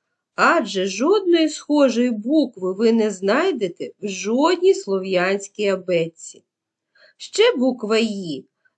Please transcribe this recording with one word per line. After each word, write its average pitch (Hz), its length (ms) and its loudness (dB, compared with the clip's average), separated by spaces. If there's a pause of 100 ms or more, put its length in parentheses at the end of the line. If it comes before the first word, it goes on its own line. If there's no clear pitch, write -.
(360)
адже 202 500 0
жодної 320 640 2
схожої 254 640 0
букви 226 640 -2
ви 226 180 2
не 220 200 2
знайдете 196 800 -2 (100)
в 202 60 -6
жодній 277 680 2
слов'янській 190 960 -2
абетці. 180 760 -4 (760)
Ще 466 380 2
буква 247 420 0
«Ї» 196 500 -4 (300)